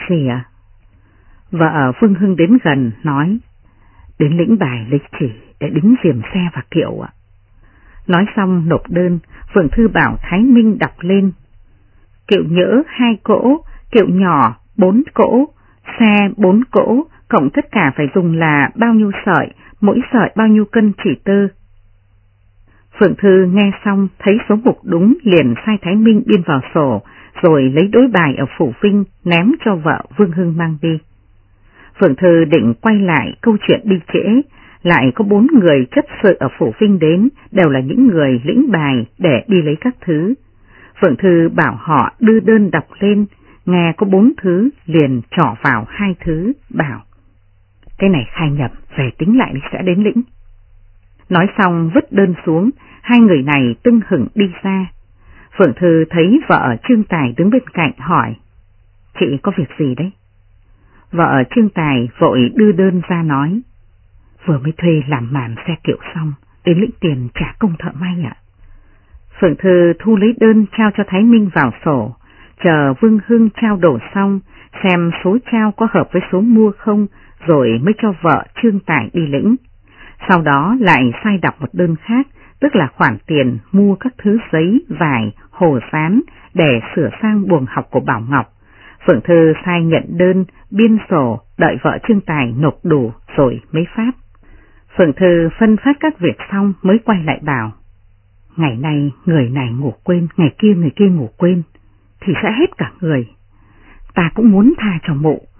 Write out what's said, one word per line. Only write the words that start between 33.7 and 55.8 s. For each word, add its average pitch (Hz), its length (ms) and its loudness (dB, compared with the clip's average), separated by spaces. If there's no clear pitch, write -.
đi 196 120 0
trễ, 214 280 2
lại 135 340 2
có 214 100 -2
bốn 208 280 4
người 156 380 4
chấp - 140 0
sự 196 160 2
ở 139 80 -4
phủ 170 220 -2
Vinh 202 200 2
đến, 175 300 2
đều 170 180 2
là 135 100 0
những 170 280 2
người 139 360 2
lĩnh 233 280 0
bài 139 340 0
để 147 300 0
đi 185 140 2
lấy 147 200 -2
các 254 140 -4
thứ. 175 280 -2
Phượng 160 160 2
Thư 170 320 2
bảo 143 300 -2
họ 139 400 2
đưa 226 200 4
đơn 214 320 2
đọc 151 160 -4
lên, 202 260 0
nghe 175 320 2
có 208 80 -2
bốn 196 260 4
thứ 190 280 0
liền 143 360 0
trỏ 123 260 0
vào 117 260 -2
hai 196 260 -4
thứ, 175 280 -4
bảo: 117 320 -6
"Cái 196 120 0
này 143 220 -2
khai 156 200 -4
nhập, 139 200 -4
về 131 220 -4
tính 208 200 0
lại 220 160 -2
sẽ - 100 -8
đến 185 220 -2
lĩnh." 220 180 -2
Nói 185 180 0
xong 170 380 0
vứt - 160 0
đơn 196 220 0
xuống, 175 240 0
hai 240 180 2
người 180 240 4
này 135 400 0
tưng 233 240 0
hửng 143 280 -2
đi 202 160 -2
xa. 190 220 -4
Phượng 156 160 2
Thư 165 360 2